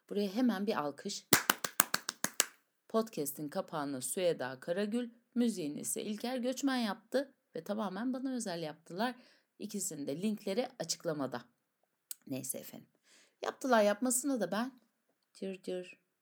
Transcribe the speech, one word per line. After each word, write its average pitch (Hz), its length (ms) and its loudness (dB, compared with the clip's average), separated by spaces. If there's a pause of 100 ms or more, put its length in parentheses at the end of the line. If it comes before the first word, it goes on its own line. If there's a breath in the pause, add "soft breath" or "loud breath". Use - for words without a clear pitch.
(100)
Buraya 202 180 2
hemen 208 380 4
bir 208 140 2
alkış. 147 460 -4 (1600)
Podcast'in 160 600 0
kapağını 143 540 -4
Süheda 139 580 0
Karagül, 208 500 0 (240)
müziğini 180 460 0
ise - 240 -4
İlker 233 340 -4
Göçmen 262 380 0
yaptı 247 560 0 (240)
ve 165 80 -8
tamamen 208 480 -2
bana 262 200 -4
özel 196 300 -4
yaptılar. 175 520 -4 (440 loud breath)
İkisinin 185 480 -6
de 147 160 -2
linkleri 208 460 0 (100)
açıklamada. 147 640 -2 (840)
Neyse 131 320 -4
efendim. - 300 -14 (540 soft breath)
Yaptılar 240 400 6
yapmasına 254 580 4
da 175 100 0
ben 226 300 -2 (520)
cır 190 300 -8
cır, 185 360 -6 (240)